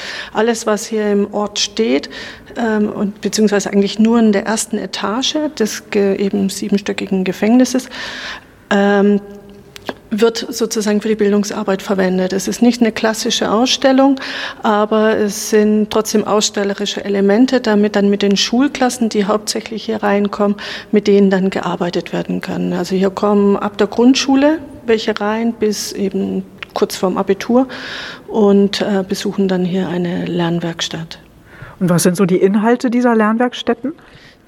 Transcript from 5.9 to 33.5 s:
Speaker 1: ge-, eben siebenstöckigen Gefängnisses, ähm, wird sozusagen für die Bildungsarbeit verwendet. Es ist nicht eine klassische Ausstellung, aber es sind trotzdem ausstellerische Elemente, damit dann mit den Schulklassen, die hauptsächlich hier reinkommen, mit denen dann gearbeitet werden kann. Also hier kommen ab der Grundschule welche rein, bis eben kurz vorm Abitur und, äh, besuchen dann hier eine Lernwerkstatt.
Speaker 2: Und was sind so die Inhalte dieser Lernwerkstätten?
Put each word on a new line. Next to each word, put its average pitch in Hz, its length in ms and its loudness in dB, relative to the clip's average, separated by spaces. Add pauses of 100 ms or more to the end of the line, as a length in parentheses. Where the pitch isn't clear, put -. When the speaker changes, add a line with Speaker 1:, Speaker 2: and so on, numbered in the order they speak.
Speaker 1:
ge-, 202 260 2
eben 196 340 -2
siebenstöckigen 196 720 -2
Gefängnisses, 247 640 2 (840)
ähm, 202 500 4 (880)
wird 226 420 0
sozusagen 214 500 -2
für 214 80 -4
die 214 80 0
Bildungsarbeit 202 640 0
verwendet. 185 500 0
Es 190 140 -4
ist 208 160 -4
nicht 240 180 4
eine 220 120 4
klassische 220 580 -2
Ausstellung, 262 680 4 (420)
aber 214 560 2
es 208 320 -4
sind 214 400 4
trotzdem 214 340 0
ausstellerische 202 800 -2
Elemente, 202 560 4
damit 208 360 2
dann 202 120 4
mit 202 140 0
den 202 140 4
Schulklassen, 240 720 0
die 208 160 0
hauptsächlich 214 600 -4
hier 220 200 -4
reinkommen, 202 520 0 (360)
mit 208 160 2
denen 202 200 6
dann 190 220 2
gearbeitet 175 600 -4
werden 180 280 -4
kann. 180 320 -4
Also 175 220 -2
hier 190 160 0
kommen 202 460 2
ab - 220 -4
der 202 100 2
Grundschule 269 720 4 (280)
welche 220 340 0
rein, 220 320 -2
bis 214 400 -2
eben 190 520 -4 (280)
kurz - 220 -2
vorm 180 240 -2
Abitur 214 480 0 (640)
und, 202 540 4
äh, 202 240 0
besuchen 196 420 -2
dann 185 160 0
hier 185 240 -2
eine 175 380 -4
Lernwerkstatt. 170 920 -4 (640)
Speaker 2:
Und 180 100 2
was 170 140 4
sind 180 120 2
so 202 100 2
die 180 120 2
Inhalte 220 520 2
dieser 240 260 2
Lernwerkstätten? 240 760 0 (560)